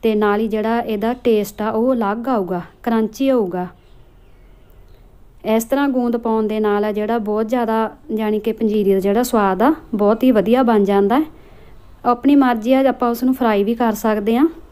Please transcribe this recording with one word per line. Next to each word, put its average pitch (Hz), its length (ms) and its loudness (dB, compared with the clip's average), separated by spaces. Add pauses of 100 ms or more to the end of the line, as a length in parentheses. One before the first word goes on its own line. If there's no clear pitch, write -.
ਤੇ 220 140 0
ਨਾਲ 208 240 0
ਹੀ 226 80 -2
ਜਿਹੜਾ 220 320 -2
ਇਹਦਾ 220 320 -4 (120)
taste 214 380 -2
ਆ 214 80 -4
ਉਹ 226 240 0
ਅਲੱਗ 226 360 -4
ਆਊਗਾ, 180 320 -2 (220)
ਕਰੰਚੀ 226 480 -2
ਹੋਊਗਾ। 180 360 -2 (1800)
ਇਸ 220 160 2
ਤਰ੍ਹਾਂ 277 260 0
ਗੂੰਦ 240 280 0
ਪਾਉਣ 220 300 -2
ਦੇ 214 120 -4
ਨਾਲ 208 260 0
ਆ 214 60 -2
ਜਿਹੜਾ 214 280 -2
ਬਹੁਤ 214 300 -2
ਜ਼ਿਆਦਾ, 220 480 -2 (160)
ਜਾਣੀ 214 260 -2
ਕਿ 220 120 -4
ਪੰਜੀਰੀ 214 420 0
ਦਾ 190 60 2
ਜਿਹੜਾ 202 240 0
ਸਵਾਦ 202 380 0
ਆ 277 120 4 (220)
ਬਹੁਤ 208 280 2
ਹੀ 254 80 4
ਵਧੀਆ 226 320 2
ਬਣ 220 200 4
ਜਾਂਦਾ 202 360 2
ਹੈ। 311 60 0 (800)
ਆਪਣੀ 247 300 2
ਮਰਜ਼ੀ 247 380 2
ਆ, 269 160 2
ਆਪਾਂ 254 200 -2
ਉਸ 233 140 -4
ਨੂੰ 262 120 2
fry 214 280 0
ਵੀ 226 120 -2
ਕਰ 233 200 0
ਸਕਦੇ 214 420 0
ਹਾਂ। 294 100 4 (240)